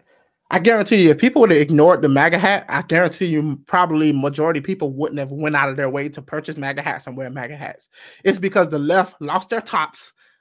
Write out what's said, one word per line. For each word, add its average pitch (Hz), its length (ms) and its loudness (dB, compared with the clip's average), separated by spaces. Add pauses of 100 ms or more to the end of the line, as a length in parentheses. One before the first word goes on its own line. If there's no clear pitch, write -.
(520)
I 185 80 2
guarantee 208 440 4
you, 160 80 8
if 151 80 0
people 247 220 2
would 208 100 6
have 156 80 4
ignored 156 420 4
the 151 80 2
maga 151 300 2
hat, 196 300 0
I 139 120 -4
guarantee 165 460 -2
you 151 400 -4
probably 160 460 0
majority 143 460 -2
of 139 40 -8
people 170 300 -6
wouldn't 143 260 -6
have 135 120 -10
went 151 240 -4
out 139 140 2
of 135 60 -8
their 139 140 -4
way 143 200 -6
to 143 140 -16
purchase 156 340 -10
maga 139 240 -8
hats 147 240 -8
and 127 100 -14
wear 131 140 -12
maga 131 260 -14
hats. - 340 -18 (340)
It's 196 160 0
because 190 300 0
the 147 100 -4
left 185 420 0
lost 156 280 -6
their 226 120 -4
tops, - 500 -8 (300)